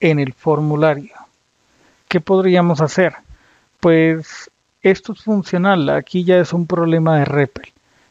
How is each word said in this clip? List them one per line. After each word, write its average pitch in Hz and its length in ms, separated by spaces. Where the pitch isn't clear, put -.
en 156 200
el 135 120
formulario. 151 840
¿Qué 175 120
podríamos 180 600
hacer? 160 360
Pues 160 720
esto 190 300
es - 100
funcional, 185 680
aquí 151 340
ya 180 140
es 175 140
un 170 140
problema 165 520
de 139 60
repel. 139 480